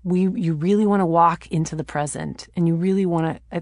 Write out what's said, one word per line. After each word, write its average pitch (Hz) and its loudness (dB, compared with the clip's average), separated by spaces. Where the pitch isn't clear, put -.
We, 180 0
you 170 -2
really 202 2
wanna 202 2
walk 170 2
into 160 -2
the 156 -4
present, 147 -6
and 170 2
you 165 2
really 190 0
wanna, 165 0